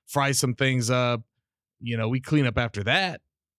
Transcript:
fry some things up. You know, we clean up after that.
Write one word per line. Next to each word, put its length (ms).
fry 260
some 220
things 360
up. 320
You 160
know, 120
we 120
clean 260
up 120
after 260
that. 360